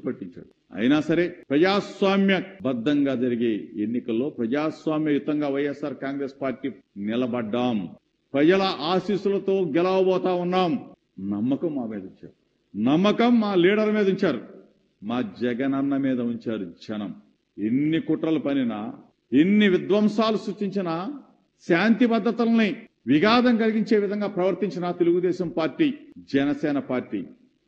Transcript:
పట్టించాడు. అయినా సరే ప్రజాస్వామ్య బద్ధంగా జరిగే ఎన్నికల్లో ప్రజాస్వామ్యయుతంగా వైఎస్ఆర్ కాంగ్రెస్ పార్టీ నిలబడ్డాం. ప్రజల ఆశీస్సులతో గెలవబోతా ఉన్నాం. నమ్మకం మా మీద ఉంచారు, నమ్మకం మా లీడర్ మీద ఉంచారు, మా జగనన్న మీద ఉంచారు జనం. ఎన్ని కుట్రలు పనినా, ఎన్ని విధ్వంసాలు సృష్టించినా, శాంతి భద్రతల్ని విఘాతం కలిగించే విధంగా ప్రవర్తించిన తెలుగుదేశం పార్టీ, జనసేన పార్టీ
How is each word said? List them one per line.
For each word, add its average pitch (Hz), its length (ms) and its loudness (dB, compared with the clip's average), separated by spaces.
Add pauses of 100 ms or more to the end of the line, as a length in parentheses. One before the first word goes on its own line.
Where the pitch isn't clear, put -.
పట్టించాడు. 98 440 -10 (280)
అయినా 131 200 2 (100)
సరే 170 160 2 (260)
ప్రజాస్వామ్య 196 840 2 (300)
బద్ధంగా 135 560 0
జరిగే 120 300 0 (320)
ఎన్నికల్లో 117 420 -2 (120)
ప్రజాస్వామ్యయుతంగా 147 1160 -2
వైఎస్ఆర్ 139 500 -4
కాంగ్రెస్ 139 380 -6
పార్టీ 131 280 -4 (380)
నిలబడ్డాం. 120 720 -2 (560)
ప్రజల 170 280 4 (320)
ఆశీస్సులతో 190 600 -2 (220)
గెలవబోతా 185 560 2 (120)
ఉన్నాం. 180 300 2 (600)
నమ్మకం 131 440 -2
మా 120 140 -4
మీద 98 180 -8
ఉంచారు, - 240 -20 (400)
నమ్మకం 185 580 2 (120)
మా 202 80 0 (100)
లీడర్ 214 360 4
మీద 208 160 2
ఉంచారు, 147 280 0 (600)
మా 117 180 -4 (240)
జగనన్న 135 500 -2 (120)
మీద 127 140 0 (120)
ఉంచారు 110 340 -6 (180)
జనం. 104 300 -8 (420)
ఎన్ని 139 520 0
కుట్రలు 156 400 0
పనినా, 120 320 -2 (520)
ఎన్ని 202 340 6 (100)
విధ్వంసాలు 208 680 2
సృష్టించినా, 185 500 -4 (720)
శాంతి 208 440 4
భద్రతల్ని 226 580 2 (420)
విఘాతం 226 520 4
కలిగించే 220 420 2
విధంగా 202 320 -2
ప్రవర్తించిన 180 540 -2 (100)
తెలుగుదేశం 175 560 0
పార్టీ, 160 320 0 (440)
జనసేన 143 460 0 (120)
పార్టీ 120 300 -4 (480)